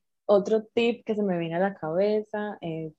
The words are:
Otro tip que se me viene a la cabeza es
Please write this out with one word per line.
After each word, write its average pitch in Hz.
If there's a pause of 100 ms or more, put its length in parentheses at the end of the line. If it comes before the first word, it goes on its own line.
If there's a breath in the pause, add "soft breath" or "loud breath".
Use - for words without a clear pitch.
(260)
Otro 208
tip 233
que 220
se 208
me 185
viene 165
a 175
la 196
cabeza 208
es 160